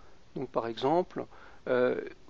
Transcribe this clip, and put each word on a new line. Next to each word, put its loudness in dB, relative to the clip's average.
Donc -6
par -2
exemple, 2
euh, 4